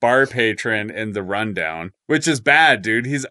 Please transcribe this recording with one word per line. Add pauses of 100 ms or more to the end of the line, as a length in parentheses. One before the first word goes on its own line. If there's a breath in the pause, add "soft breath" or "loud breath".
bar
patron
in
The
Rundown, (140)
which
is
bad,
dude.
He's